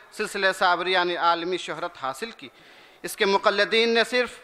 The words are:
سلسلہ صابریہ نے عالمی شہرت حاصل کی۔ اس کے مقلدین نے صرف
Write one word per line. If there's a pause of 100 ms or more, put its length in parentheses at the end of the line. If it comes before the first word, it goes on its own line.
(120)
سلسلہ (140)
صابریہ
نے
عالمی
شہرت
حاصل
کی۔ (540)
اس
کے
مقلدین
نے
صرف